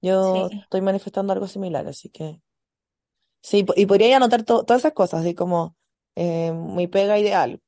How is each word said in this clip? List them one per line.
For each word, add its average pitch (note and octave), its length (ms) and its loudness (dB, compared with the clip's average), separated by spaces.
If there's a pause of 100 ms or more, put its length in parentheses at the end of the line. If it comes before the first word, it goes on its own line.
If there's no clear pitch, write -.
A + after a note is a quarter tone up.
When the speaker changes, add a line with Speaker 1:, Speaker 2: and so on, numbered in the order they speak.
Speaker 1:
Yo F#3+ 180 0
Speaker 2:
Sí. F#3+ 440 -2
Speaker 1:
estoy F#3+ 180 -4
manifestando G3 500 -2
algo F#3+ 160 -4
similar, F#3 400 -8
así - 220 -16
que D#3+ 320 -16 (1000)
sí, G3+ 220 2
po-, - 120 0
y G3+ 100 4
podría G#3+ 300 6
anotar A#3+ 280 4
to-, A#3 200 0
todas B3 180 2
esas D#4 100 0
cosas, F3 280 -2
así E3+ 140 -2
como, F3 420 -4 (400)
eh, E3 360 -4
mi E3 360 -6
pega G3 300 0
ideal G3 500 0